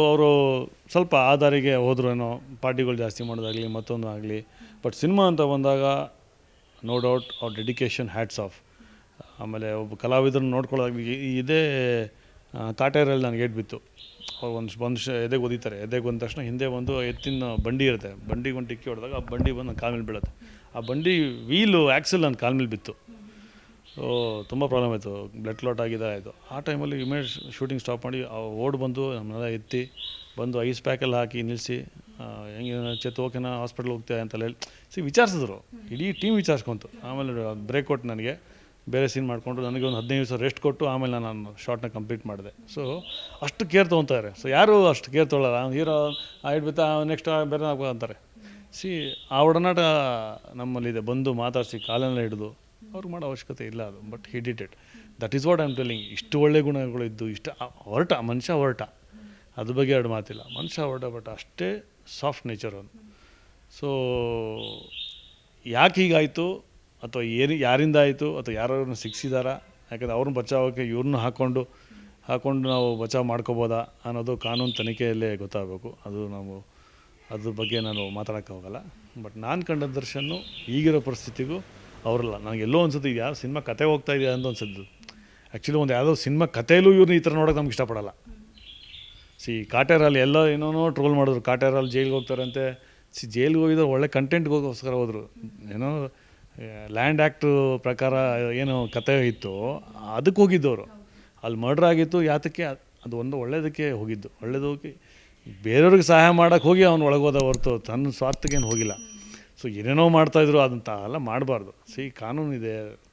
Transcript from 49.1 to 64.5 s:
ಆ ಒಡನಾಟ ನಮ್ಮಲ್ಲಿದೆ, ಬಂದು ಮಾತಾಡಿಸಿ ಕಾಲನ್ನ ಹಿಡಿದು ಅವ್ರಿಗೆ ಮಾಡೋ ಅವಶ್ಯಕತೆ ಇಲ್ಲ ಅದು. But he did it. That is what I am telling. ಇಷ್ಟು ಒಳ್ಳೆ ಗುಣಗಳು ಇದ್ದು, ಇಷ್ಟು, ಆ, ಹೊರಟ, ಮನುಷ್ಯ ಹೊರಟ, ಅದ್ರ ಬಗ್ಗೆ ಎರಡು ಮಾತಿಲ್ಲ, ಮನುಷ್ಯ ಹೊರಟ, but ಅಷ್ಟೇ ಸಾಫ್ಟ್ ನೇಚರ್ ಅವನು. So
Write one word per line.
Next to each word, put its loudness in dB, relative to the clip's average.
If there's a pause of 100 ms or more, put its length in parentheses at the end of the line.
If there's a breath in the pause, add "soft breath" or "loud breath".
ಆ 4
ಒಡನಾಟ 6 (760)
ನಮ್ಮಲ್ಲಿದೆ, -4
ಬಂದು -2
ಮಾತಾಡಿಸಿ -4
ಕಾಲನ್ನ 0
ಹಿಡಿದು -8 (260)
ಅವ್ರಿಗೆ -10
ಮಾಡೋ -8
ಅವಶ್ಯಕತೆ -10
ಇಲ್ಲ -10
ಅದು. -14
But -14
he -6
did -6
it. -12 (500 loud breath)
That -6
is 0
what 4
I 0
am -2
telling. -4
ಇಷ್ಟು -6
ಒಳ್ಳೆ 6
ಗುಣಗಳು -2
ಇದ್ದು, -6
ಇಷ್ಟು, -10
ಆ, -12
ಹೊರಟ, -4
ಮನುಷ್ಯ -2
ಹೊರಟ, 0 (720 loud breath)
ಅದ್ರ -6
ಬಗ್ಗೆ 2
ಎರಡು 2
ಮಾತಿಲ್ಲ, -6 (180)
ಮನುಷ್ಯ -6
ಹೊರಟ, -4
but -10
ಅಷ್ಟೇ -8 (360)
ಸಾಫ್ಟ್ -4
ನೇಚರ್ -8
ಅವನು. -20 (720 soft breath)
So -4 (1700)